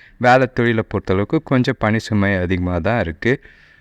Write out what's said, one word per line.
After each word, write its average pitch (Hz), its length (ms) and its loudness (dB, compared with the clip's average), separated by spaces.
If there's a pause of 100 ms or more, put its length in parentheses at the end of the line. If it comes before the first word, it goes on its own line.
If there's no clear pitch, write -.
(180)
வேலை 123 360 4
தொழிலை 117 300 0
பொறுத்தளவுக்கு 101 600 -2
கொஞ்சம் 127 360 0
பணி 110 200 0
சுமை 101 360 0
அதிகமா 90 440 -2
தான் 104 200 -2
இருக்கு. 95 420 -2 (400)